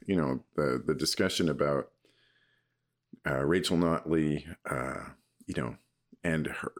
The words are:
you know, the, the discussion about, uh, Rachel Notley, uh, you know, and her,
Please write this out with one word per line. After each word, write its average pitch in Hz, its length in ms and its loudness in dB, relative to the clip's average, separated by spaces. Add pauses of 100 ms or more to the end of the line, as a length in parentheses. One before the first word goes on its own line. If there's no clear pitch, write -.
you 98 100 2
know, 65 280 2 (120)
the, 65 300 2
the 78 100 2
discussion 85 520 0
about, 71 440 0 (1300)
uh, 69 200 0
Rachel 90 320 2
Notley, 80 680 2 (240)
uh, 65 420 -6 (340)
you - 100 -8
know, 60 220 -4 (460)
and 80 240 0
her, - 320 -8